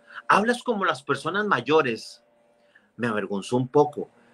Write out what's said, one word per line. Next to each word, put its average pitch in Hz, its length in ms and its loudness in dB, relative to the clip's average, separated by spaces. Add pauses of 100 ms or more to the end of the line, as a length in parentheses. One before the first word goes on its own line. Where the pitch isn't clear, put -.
(280)
"Hablas 226 360 2
como 202 220 -2
las 156 160 -2
personas 170 440 -2
mayores." 135 760 0 (760)
Me 120 100 -2
avergonzó 101 500 -2
un 131 100 0
poco, 143 420 2 (240)